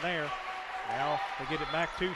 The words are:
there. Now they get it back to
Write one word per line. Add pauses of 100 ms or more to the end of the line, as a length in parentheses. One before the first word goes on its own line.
there. (600)
Now (180)
they
get
it
back
to